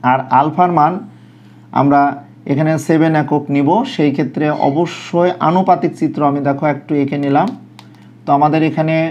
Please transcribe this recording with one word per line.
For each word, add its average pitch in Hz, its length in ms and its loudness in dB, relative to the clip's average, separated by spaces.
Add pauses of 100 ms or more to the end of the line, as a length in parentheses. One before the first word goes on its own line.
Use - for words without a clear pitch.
(100)
আর 165 80 2 (200)
আলফার 156 400 2
মান 151 140 2 (880)
আমরা 143 200 4 (520)
এখানে 156 200 0 (140)
সেভেন 160 260 2 (100)
একক 147 220 -2 (100)
নিব। 139 140 2 (260)
সেই 147 220 2
ক্ষেত্রে 151 300 -4 (220)
অবশ্যই 170 640 0 (180)
আনুপাতিক 180 520 2
চিত্র 151 200 -2 (100)
আমি 143 180 -2
দেখো 139 160 -2 (100)
একটু 143 180 -8 (100)
এঁকে 139 220 -4
নিলাম। 147 240 2 (760)
তো - 140 -4
আমাদের 151 220 2 (100)
এখানে 160 260 -2 (140)